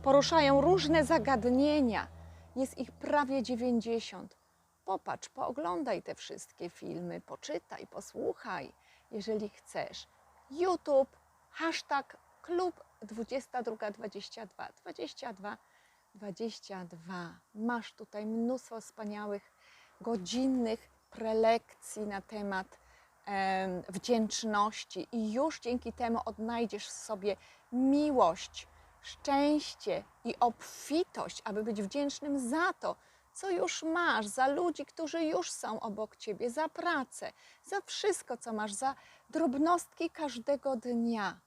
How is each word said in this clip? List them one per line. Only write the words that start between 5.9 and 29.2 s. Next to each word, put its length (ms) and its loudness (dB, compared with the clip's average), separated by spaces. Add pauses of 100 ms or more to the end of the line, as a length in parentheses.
te 120 -8
wszystkie 540 -12
filmy, 520 -10
poczytaj, 680 -10
posłuchaj, 880 -8 (380)
jeżeli 380 -4
chcesz. 580 -10 (440)
YouTube, 680 2 (340)
hashtag 680 -2 (240)
klub 420 -2 (180)
dwudziesta 600 -6
druga 280 -4
dwadzieścia 540 -12
dwa, 240 -14 (120)
dwadzieścia 520 -10
dwa, 240 -10 (580)
dwadzieścia 720 -8
dwa. 540 -12 (160)
Masz 380 -4
tutaj 320 -10
mnóstwo 560 -4
wspaniałych, 680 -8 (500)
godzinnych 880 0 (200)
prelekcji 920 2
na 200 -4
temat, 580 -6 (460)
em, 640 0
wdzięczności 1200 0
i 220 -2
już 260 2
dzięki 340 -4
temu 320 0
odnajdziesz 640 -4
w 40 -12
sobie 460 -4 (340)
miłość, 960 4 (340)
szczęście 1040 2 (220)